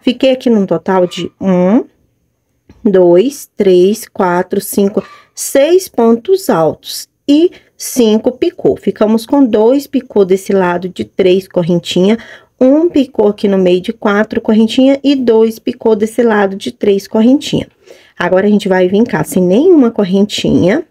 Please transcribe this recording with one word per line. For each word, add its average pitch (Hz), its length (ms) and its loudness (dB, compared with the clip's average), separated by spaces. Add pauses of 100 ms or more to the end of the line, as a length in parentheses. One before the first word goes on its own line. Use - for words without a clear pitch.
Fiquei 262 300 0
aqui 254 180 -2
num 214 160 2
total 180 440 -2
de 175 200 -10 (120)
um, 190 440 0 (1000)
dois, 185 720 2
três, 190 500 0
quatro, 185 540 -4
cinco, 202 420 -4 (320)
seis 330 540 0
pontos 233 600 0
altos - 600 -4 (200)
e 311 220 2 (260)
cinco 220 540 0
picô. 254 460 -4
Ficamos 220 500 -2
com 285 180 2
dois 233 440 0
picô - 360 -2
desse 190 280 -2
lado 180 360 -2
de 196 160 -10
três 190 440 -2
correntinhas, 180 680 -2 (420)
um 294 300 2
picô 262 380 -2
aqui 208 220 -2
no 196 100 0
meio 180 220 0
de 202 120 -10
quatro 214 480 -2
correntinhas 226 640 2
e 277 140 0
dois 226 420 0
picô 226 380 -2
desse 214 260 -4
lado 208 320 0
de 202 160 -10
três 196 380 -2
correntinhas. 240 600 0 (480)
Agora, 180 300 0
a 208 40 2
gente 202 180 0
vai 185 200 2
vincar 196 380 0
sem - 160 -2
nenhuma 254 480 4
correntinha. 196 1000 -2